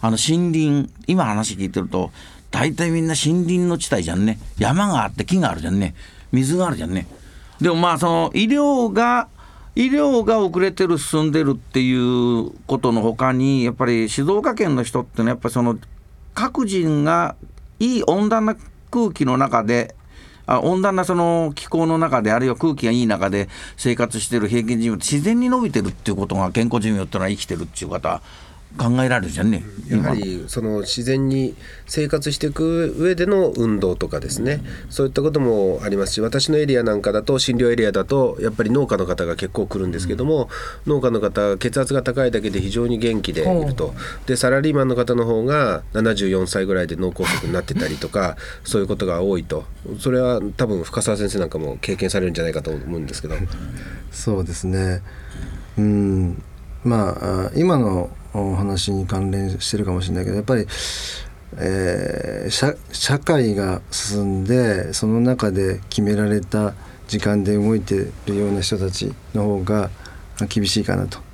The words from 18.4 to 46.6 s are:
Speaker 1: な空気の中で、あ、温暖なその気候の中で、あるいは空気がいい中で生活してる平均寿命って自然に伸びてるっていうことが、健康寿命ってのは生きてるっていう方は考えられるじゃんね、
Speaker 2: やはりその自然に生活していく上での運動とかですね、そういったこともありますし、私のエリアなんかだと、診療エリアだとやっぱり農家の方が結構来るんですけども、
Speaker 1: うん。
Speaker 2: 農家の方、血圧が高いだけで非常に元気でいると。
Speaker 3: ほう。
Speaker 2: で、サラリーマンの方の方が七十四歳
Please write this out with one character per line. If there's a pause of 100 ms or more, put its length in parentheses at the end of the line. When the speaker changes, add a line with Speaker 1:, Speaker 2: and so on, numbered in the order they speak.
Speaker 1:
な (340)
空
気
の
中
で、 (500)
あ、
温
暖
な
そ
の
気
候
の
中
で、
あ
る
い
は
空
気
が
い
い
中
で (280)
生
活
し
て
る
平
均
寿
命
っ
て
自
然
に
伸
び
て
る
っ
て
い
う
こ
と
が、
健
康
寿
命
っ
て
の
は
生
き
て
る
っ
て
い
う
方
は (560)
考 (120)
え
ら
れ
る
じ
ゃ
ん
ね、 (260)
Speaker 2:
や
は
り
そ
の
自
然
に (320)
生
活
し
て
い
く
上
で
の
運
動
と
か
で
す
ね、 (260)
そ
う
い
っ
た
こ
と
も
あ
り
ま
す
し、
私
の
エ
リ
ア
な
ん
か
だ
と、
診
療
エ
リ
ア
だ
と
や
っ
ぱ
り
農
家
の
方
が
結
構
来
る
ん
で
す
け
ど
も、 (380)
Speaker 1:
う
ん。
Speaker 2:
農
家
の
方、
血
圧
が
高
い
だ
け
で
非
常
に
元
気
で
い
る
と。
Speaker 3:
ほ
う。
Speaker 2:
で、
サ
ラ
リ
ー
マ
ン
の
方
の
方
が (100)
七
十
四
歳